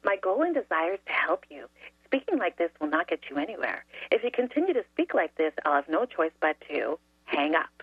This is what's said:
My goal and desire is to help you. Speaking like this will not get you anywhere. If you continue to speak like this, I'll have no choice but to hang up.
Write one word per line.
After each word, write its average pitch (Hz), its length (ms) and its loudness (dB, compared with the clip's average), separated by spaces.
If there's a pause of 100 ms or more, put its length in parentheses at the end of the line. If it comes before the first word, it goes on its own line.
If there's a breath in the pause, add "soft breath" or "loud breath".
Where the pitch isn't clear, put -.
My 202 120 2
goal 196 260 0
and 339 120 2
desire 180 400 -2
is 196 120 -8
to - 60 -10
help - 360 -2
you. 285 180 -16 (380 loud breath)
Speaking 277 340 -2
like 185 180 -2
this 170 140 0 (100)
will 151 80 -4
not 156 200 0
get 160 200 -2
you 139 80 -8
anywhere. 143 480 -4 (260 loud breath)
If 226 140 4
you 240 60 2
continue 294 420 2
to 247 200 2
speak - 220 -2
like 180 220 2
this, 156 160 2 (120)
I'll 147 100 2
have 143 140 4
no 175 180 2
choice 160 340 0
but 156 160 2 (140)
to 139 280 -2 (260)
hang 147 300 0
up. - 280 0